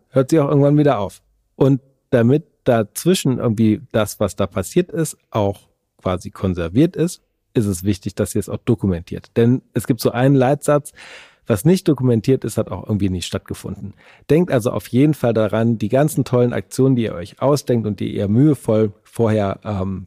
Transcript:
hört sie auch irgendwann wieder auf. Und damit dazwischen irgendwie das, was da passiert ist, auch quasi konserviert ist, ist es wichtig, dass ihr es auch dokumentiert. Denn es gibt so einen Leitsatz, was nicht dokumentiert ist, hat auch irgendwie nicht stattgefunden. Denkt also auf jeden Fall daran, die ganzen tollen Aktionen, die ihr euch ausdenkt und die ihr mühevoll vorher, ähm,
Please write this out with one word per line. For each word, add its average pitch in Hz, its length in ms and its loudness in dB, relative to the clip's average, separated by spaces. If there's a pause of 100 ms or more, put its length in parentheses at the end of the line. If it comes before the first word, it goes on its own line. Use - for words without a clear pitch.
hört 131 220 0
sie 165 80 4
auch 143 100 0
irgendwann 147 280 4
wieder 143 200 4
auf. 98 240 -8 (340)
Und 135 260 2 (280)
damit 127 360 2 (180)
dazwischen 127 720 0
irgendwie 110 440 0 (100)
das, 107 280 -2
was 101 160 -2
da 98 120 -2
passiert 175 440 -4
ist, 160 260 -6 (120)
auch 101 400 -4 (320)
quasi 92 300 -4
konserviert 92 640 -2
ist, - 260 -4 (320)
ist 110 140 0
es 90 160 -4
wichtig, 101 320 -4
dass - 180 -4
ihr 110 60 -2
es 98 100 -6
auch - 80 -8
dokumentiert. - 800 -4
Denn 120 240 2 (120)
es - 120 -4
gibt 117 160 -2
so 127 100 0
einen 135 240 2
Leitsatz, 143 580 0 (540)
was 110 180 0
nicht 185 220 2
dokumentiert 127 560 2
ist, - 160 -4
hat 110 100 -2
auch 95 160 -10
irgendwie 101 240 0
nicht 90 160 -6
stattgefunden. - 720 -10 (340)
Denkt 170 220 2
also 123 180 0
auf - 200 -6
jeden 139 260 2
Fall 117 180 -2
daran, 110 460 0
die 107 100 -4
ganzen 143 340 0
tollen 123 300 0
Aktionen, 131 420 0
die 117 100 0
ihr 104 100 -6
euch 87 260 -12
ausdenkt 127 460 0
und 104 120 -6
die 110 160 -6
ihr 104 120 -2
mühevoll 110 760 2
vorher, 107 640 -2
ähm, 95 440 -6